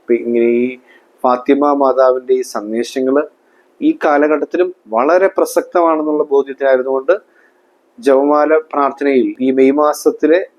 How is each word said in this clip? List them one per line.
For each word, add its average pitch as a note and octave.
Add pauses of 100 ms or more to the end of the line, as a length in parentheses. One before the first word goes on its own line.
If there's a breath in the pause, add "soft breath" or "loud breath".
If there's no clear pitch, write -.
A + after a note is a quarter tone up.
അപ്പൊ - (100)
ഇങ്ങനെ A#2 (140)
ഈ B2+ (540 soft breath)
ഫാത്തിമ C#3 (100)
മാതാവിൻ്റെ C3
ഈ - (120)
സന്ദേശങ്ങൾ A#2 (640 soft breath)
ഈ D3+ (140)
കാലഘട്ടത്തിലും D3+ (260)
വളരെ E3+
പ്രസക്തമാണെന്നുള്ള D#3 (100)
ബോധ്യത്തിലായിരുന്നുകൊണ്ട് C3+ (960 soft breath)
ജപമാല D3 (220)
പ്രാർത്ഥനയിൽ C#3 (180)
ഈ - (100)
മെയ് C3+
മാസത്തിലെ D3+ (180)